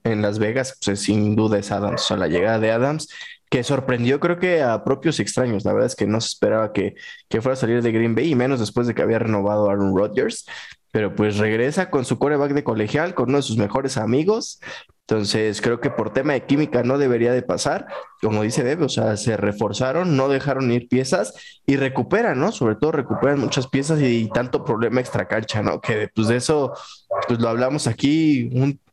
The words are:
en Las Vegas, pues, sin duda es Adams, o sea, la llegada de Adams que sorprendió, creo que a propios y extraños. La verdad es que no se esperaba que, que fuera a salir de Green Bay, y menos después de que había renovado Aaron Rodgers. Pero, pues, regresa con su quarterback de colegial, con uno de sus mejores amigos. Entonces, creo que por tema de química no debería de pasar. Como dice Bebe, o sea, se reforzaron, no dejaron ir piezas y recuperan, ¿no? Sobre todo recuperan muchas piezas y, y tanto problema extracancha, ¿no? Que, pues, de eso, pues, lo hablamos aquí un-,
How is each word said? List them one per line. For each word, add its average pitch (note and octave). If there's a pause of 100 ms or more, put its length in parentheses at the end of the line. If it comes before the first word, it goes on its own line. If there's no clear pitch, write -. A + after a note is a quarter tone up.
en G#2+
Las G#2
Vegas, B2
pues, G2
sin G#2+
duda A2
es G2
Adams, G2+
o -
sea, G2
la F#2
llegada G2
de A2
Adams C#3 (420)
que B2
sorprendió, C3
creo E3+
que F3
a A2+
propios C#3
y G#2+
extraños. A#2
La -
verdad A2
es -
que G#2
no A2
se -
esperaba A2
que, G2 (320)
que A2+
fuera C3
a B2+
salir A#2+
de A#2
Green A2+
Bay, D#3
y C#3
menos B2+
después A#2+
de A#2
que -
había A2
renovado G#2
Aaron G2
Rodgers. G#2+ (460)
Pero, G#2+
pues, G#2
regresa B2
con C#3
su A#2+
quarterback C#3+
de C#3+
colegial, D3
con B2
uno C#3+
de G#3+
sus A2+
mejores B2
amigos. D#3 (480)
Entonces, G#2+
creo A#2+
que C3+
por G#2
tema C3+
de B2+
química C#3
no B2+
debería A#2+
de B2+
pasar. D3 (360)
Como G#2+
dice A#2+
Bebe, D3
o B2+
sea, A2+
se G#2+
reforzaron, B2+
no C3+
dejaron C3+
ir A#2+
piezas C3 (340)
y C#3
recuperan, C3+
¿no? F3+
Sobre A2
todo D3+
recuperan C#3
muchas B2+
piezas D3
y, C#3
y A#2
tanto B2
problema A#2
extracancha, A2
¿no? F#2
Que, A2
pues, A2
de A#2
eso, C#3 (540)
pues, A#2+
lo A#2
hablamos B2+
aquí C#3
un-, C3+ (140)